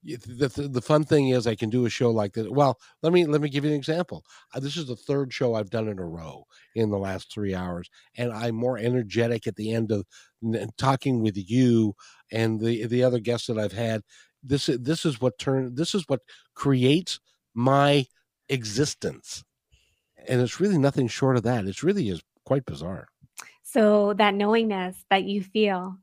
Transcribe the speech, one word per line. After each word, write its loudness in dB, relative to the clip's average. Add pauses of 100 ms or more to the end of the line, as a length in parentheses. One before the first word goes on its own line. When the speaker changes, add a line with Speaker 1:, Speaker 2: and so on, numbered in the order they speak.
Speaker 1:
y-, -10
the, -2
the, -8
the -2
fun 4
thing 4
is 2
I 0
can -2
do 2
a 2
show 2
like 0
this. -4
Well, 2 (240)
let 2
me, 6
let 2
me -2
give -2
you 0
an 0
example. -4 (280)
Uh, -6
this -6
is -8
the -8
third -4
show -2
I've -4
done -2
in -8
a -6
row -12 (320)
in 2
the 0
last -6
three -4
hours, -6 (280)
and -4
I'm -4
more -2
energetic 0
at -6
the -4
end 0
of -2 (380)
n-, -2
talking 0
with 0
you 2 (340)
and 0
the, -2
the 0
other 2
guests -4
that -2
I've -2
had. -4 (420)
This, -2
this -2
is -2
what 0
turn-, -2
this -4
is -2
what -2 (340)
creates 2 (320)
my 4 (440)
existence, -4 (840)
and 2
it's -2
really 2
nothing 2
short 2
of 0
that. 0
It -6
really 0
is -4 (240)
quite -2
bizarre. -10 (560)
Speaker 2:
So 4
that 2
knowingness 0 (140)
that 4
you -4
feel -2